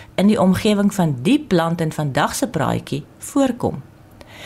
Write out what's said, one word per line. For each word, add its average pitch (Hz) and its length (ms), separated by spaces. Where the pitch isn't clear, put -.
in 190 120
die 214 140
omgewing 196 520
van 160 280
die 254 180
plant 170 420
in 156 100
vandag 147 440
se - 120
praatjie 127 580
voorkom. 240 640